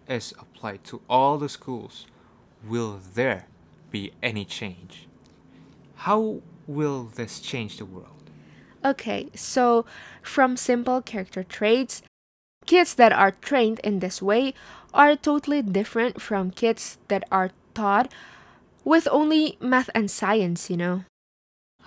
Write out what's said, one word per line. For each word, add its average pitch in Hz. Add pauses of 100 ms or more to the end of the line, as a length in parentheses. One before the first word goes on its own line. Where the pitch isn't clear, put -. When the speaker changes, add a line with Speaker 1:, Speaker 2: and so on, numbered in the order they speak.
Speaker 1:
is 123
applied -
to -
all 139
the 143
schools, - (640)
will 110 (160)
there 117 (420)
be 101
any 107
change? 95 (1000)
How 214 (260)
will 143
this 110
change 110
the 107
world? - (540)
Speaker 2:
Okay, 269
so 240 (360)
from 254
simple 247
character 190
traits, 233 (640)
kids 349
that 240
are 196
trained 226
in 202
this 185
way 233 (400)
are 294
totally 294
different 220
from 190
kids - (120)
that 190
are 185 (220)
taught 220 (720)
with 330
only 311
math 254
and 208
science, 185
you 175
know? 180 (840)